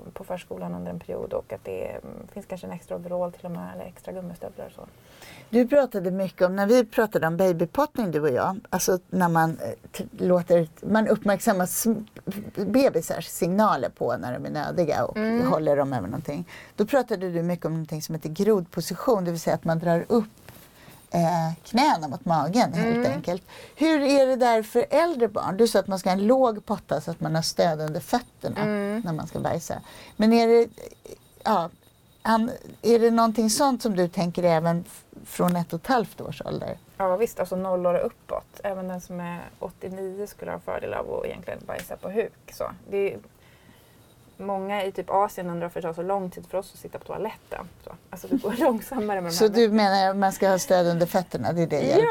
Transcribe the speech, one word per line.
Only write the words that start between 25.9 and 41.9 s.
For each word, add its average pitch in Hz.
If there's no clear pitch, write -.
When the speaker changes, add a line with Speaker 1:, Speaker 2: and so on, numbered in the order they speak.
Speaker 2:
ska 190
ha 180
en 196
låg 240
potta -
så 170
att 165
man 156
har 160
stöd 165
under 156
fötterna -
Speaker 1:
Mm. 208
Speaker 2:
när 170
man 156
ska -
bajsa. -
Men 220
är 233
det, 233
ja, 175
an-, 226
är 233
det 226
någonting 226
sånt 262
som 220
du 175
tänker 175
även 170
f-, -
från 180
ett 175
och 165
ett -
halvt 240
års -
ålder? -
Speaker 1:
Ja, 190
visst, 233
alltså 185
noll 185
år 175
och -
uppåt. -
Även 190
den 185
som 180
är 175
åttionio 190
skulle -
ha 170
fördel -
av -
att -
egentligen -
bajsa -